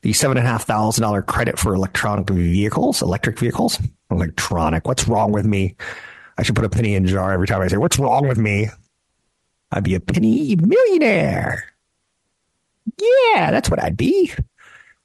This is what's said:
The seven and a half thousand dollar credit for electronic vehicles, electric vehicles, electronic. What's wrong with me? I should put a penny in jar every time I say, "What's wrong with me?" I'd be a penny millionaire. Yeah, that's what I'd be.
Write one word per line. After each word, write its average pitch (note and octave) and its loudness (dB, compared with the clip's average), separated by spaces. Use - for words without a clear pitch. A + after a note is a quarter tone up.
The G#2+ 0
seven C3+ 2
and A#2+ 2
a B2+ 2
half A2 -2
thousand A2 0
dollar G#2 0
credit - -2
for G#2 0
electronic F#2+ -2
vehicles, G2+ 0
electric G2+ -2
vehicles, - -2
electronic. E2 -2
What's - -2
wrong A2 0
with G#2 0
me? G2 0
I A2 -2
should G#2+ 0
put A2+ 0
a G#2 -2
penny G#2 0
in F#2+ 2
jar F#2+ 0
every F#2 0
time F#2+ 0
I F#2 0
say, F#2 0
"What's C#3+ 0
wrong C3+ 2
with A#2+ 0
me?" G#2+ 0
I'd F#2+ -2
be F#2 0
a F2+ -2
penny A#3 0
millionaire. C#4 2
Yeah, A4+ 4
that's - 0
what - 0
I'd - -4
be. F4+ 2